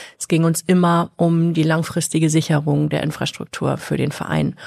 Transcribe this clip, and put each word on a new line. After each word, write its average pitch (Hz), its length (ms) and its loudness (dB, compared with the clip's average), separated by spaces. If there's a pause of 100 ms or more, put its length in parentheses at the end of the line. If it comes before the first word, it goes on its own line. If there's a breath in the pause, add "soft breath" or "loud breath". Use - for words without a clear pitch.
(180 loud breath)
Es - 120 -12
ging 165 160 2
uns 165 160 0
immer 170 560 2
um 170 360 2
die 160 100 2
langfristige 160 680 0
Sicherung 151 580 2
der 147 160 -2
Infrastruktur - 720 -4
für - 220 -4
den 139 160 -2
Verein. - 420 -2 (120)